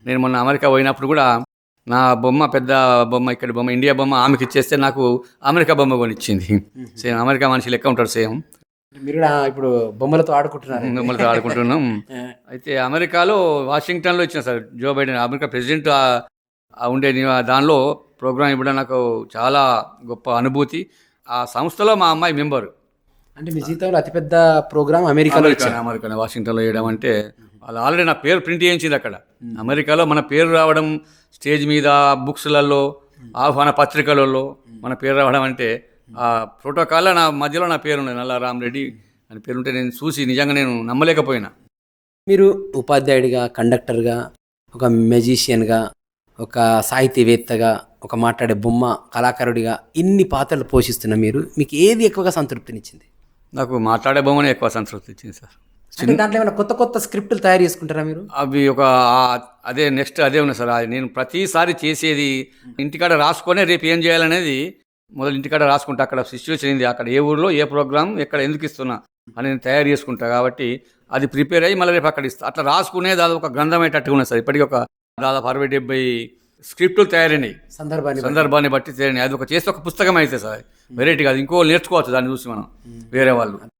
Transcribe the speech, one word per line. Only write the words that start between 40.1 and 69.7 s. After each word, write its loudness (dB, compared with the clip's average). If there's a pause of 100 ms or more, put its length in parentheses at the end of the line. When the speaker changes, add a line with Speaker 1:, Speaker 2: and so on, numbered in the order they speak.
Speaker 1:
నిజంగా 0
నేను 0
నమ్మలేకపోయినా. 0 (800)
Speaker 2:
మీరు 4
ఉపాధ్యాయుడిగా, 2
కండక్టర్గా, -2 (440)
ఒక -2
మెజీషియన్గా, 2 (480)
ఒక 0
సాహితీవేత్తగా, 2 (220)
ఒక -10
మాట్లాడే 0
బొమ్మ 0 (160)
కళాకారుడిగా -2 (160)
ఇన్ని 2
పాత్రలు -2
పోషిస్తున్న 0
మీరు, 0 (100)
మీకు -4
ఏది 4
ఎక్కువగా 0
సంతృప్తినిచ్చింది? -8 (480)
Speaker 1:
నాకు -4
మాట్లాడే 2
బొమ్మనే 4
ఎక్కువ 0
సంతృప్తి -10
ఇచ్చింది -20
సార్. -20 (440)
Speaker 2:
అంటే 4
దాంట్లో 0
ఏమైనా 0
కొత్త -2
కొత్త 0
స్క్రిప్టులు -6
తయారు 4
చేసుకుంటారా -2
మీరు? -8
Speaker 1:
అవి 2
ఒక, 2
ఆ, 4 (260)
అదే 0
నెక్స్ట్ -4
అదే 2
ఉన్నది 0
సార్. -4
అది 0
నేను -6
ప్రతిసారి -2 (100)
చేసేది -2 (280)
ఇంటికాడ -2
రాసుకొనే 2
రేపు 0
ఏం 0
చేయాలనేది 0 (380)
మొదలు -4
ఇంటికాడ -2
రాసుకుంటా. 0
అక్కడ -2
సిచ్యువేషన్ -6
ఏంది, 0
అక్కడ -4
ఏ 2
ఊర్లో 0
ఏ 2
ప్రోగ్రామ్ -2
ఎక్కడ -4
ఎందుకు -4
ఇస్తున్నా -8 (360)
అని -4
నేను -4
తయారు 0